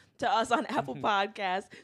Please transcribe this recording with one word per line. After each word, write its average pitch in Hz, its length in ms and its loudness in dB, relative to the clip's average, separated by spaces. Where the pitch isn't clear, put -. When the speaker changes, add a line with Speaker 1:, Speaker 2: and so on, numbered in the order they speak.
Speaker 1:
to 254 120 -2
us 226 200 2
on 233 160 2
<laughs> - 20 -8
Apple 247 280 -4
Speaker 2:
Mm-hmm. 139 100 -6
Speaker 1:
Podcasts 202 640 0